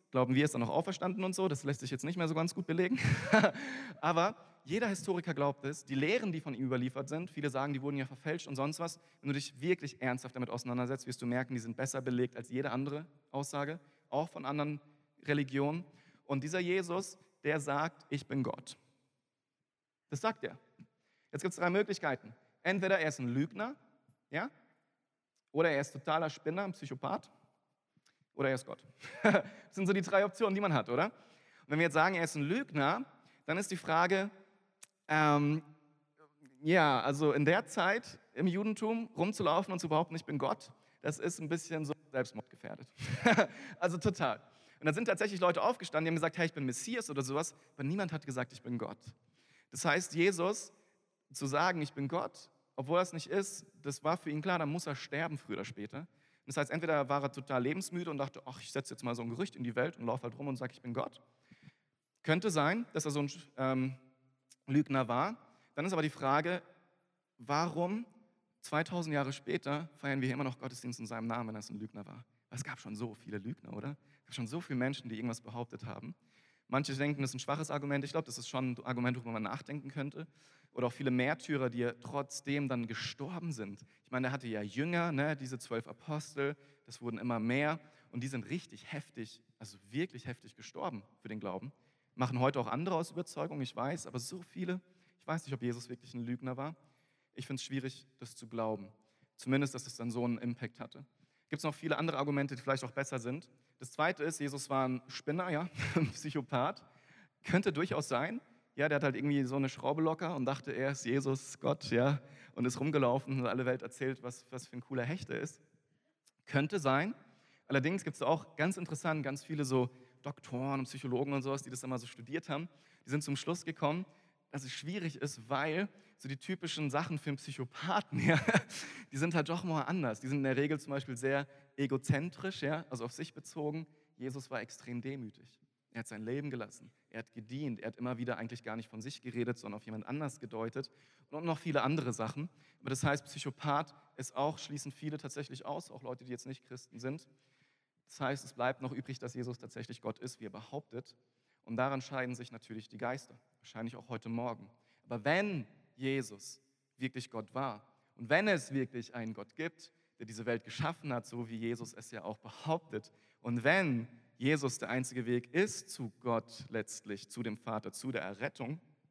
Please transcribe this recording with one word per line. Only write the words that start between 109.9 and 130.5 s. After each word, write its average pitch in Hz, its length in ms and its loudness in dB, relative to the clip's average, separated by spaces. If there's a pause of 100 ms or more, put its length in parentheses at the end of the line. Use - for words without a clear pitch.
locker 160 340 2
und 131 100 0
dachte, 135 260 -2
er 135 200 0
ist 131 140 -4
Jesus, 135 540 0
Gott, 143 320 0
ja, 131 300 6 (320)
und 123 120 0
ist 120 140 0
rumgelaufen 135 600 2
und 123 80 0
alle 123 180 0
Welt 127 160 2
erzählt, 131 420 -4
was, 123 280 -10
was 127 160 -10
für 123 100 -14
ein 120 40 -8
cooler 127 220 -2
Hecht 147 260 -4
er - 100 -2
ist. - 220 -6 (840)
Könnte 151 340 2
sein. 143 360 4 (520)
Allerdings 147 360 2
gibt's - 180 -6
auch 147 340 2
ganz 175 220 2
interessant, 160 460 -2
ganz 139 200 -4
viele 147 220 -2
so 127 240 4 (340)
Doktoren 135 560 -4
und 127 60 -2
Psychologen 135 480 -2
und 135 100 0
sowas, 135 180 -2
die - 80 -10
das 127 120 -8
dann 127 80 -6
mal 127 100 -2
so 117 80 -10
studiert 120 420 -6
haben, 156 180 -2 (380)
die - 40 -10
sind 147 140 2
zum 143 120 0
Schluss 170 300 -2
gekommen, 160 400 0 (440)
dass 139 140 -6
es 127 80 -8
schwierig 165 460 -4
ist, 123 320 -6
weil 156 400 2 (280)
so 135 120 -8
die 139 80 -4
typischen 156 520 -2
Sachen 151 300 0
für 151 100 -4
einen 139 80 0
Psychopathen, 147 800 -2
<laughs> - 60 4
ja, 165 140 8 (720)
die 139 60 -8
sind 165 180 2
halt 151 140 4
doch 175 140 0
mal 160 200 2
anders. 143 380 0
Die 131 60 -6
sind 143 100 2
in 135 60 2
der 131 140 4